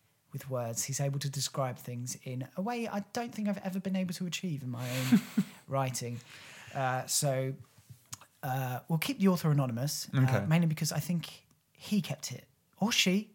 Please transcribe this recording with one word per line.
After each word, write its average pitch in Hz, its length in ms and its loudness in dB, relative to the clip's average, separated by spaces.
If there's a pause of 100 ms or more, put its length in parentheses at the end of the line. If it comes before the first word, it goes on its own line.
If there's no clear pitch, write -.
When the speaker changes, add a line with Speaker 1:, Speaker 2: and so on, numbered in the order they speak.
(320)
Speaker 1:
with 135 180 -8
words. 120 340 -2
He's 135 140 -4
able 139 220 0
to 143 100 -4
describe 135 480 -2
things 123 460 -8
in 127 320 -6
a 185 60 -2
way 233 260 -2
I 202 240 -4
don't 240 200 -4
think 214 160 -2
I've 196 160 -2
ever 190 140 -4
been 190 160 -2
able 185 200 0
to 180 120 -6
achieve 160 380 -4
in 127 60 -4
my 120 200 -6
own 131 300 6 (240)
<laughs> - 240 -18
writing. 127 500 -2 (560)
Uh, 127 320 0
so, 135 460 2 (880)
uh, 131 460 -2
we'll 165 100 4
keep 269 220 -2
the 190 80 8
author 165 240 4
anonymous, 131 640 0
uh, 135 60 8
Speaker 2:
Okay. 120 260 4
Speaker 1:
mainly 170 180 6
because 156 240 0
I - 80 -2
think - 460 -4 (280)
he - 280 -2
kept - 320 -4
it, - 120 -12 (360)
or 214 100 4
she 202 440 4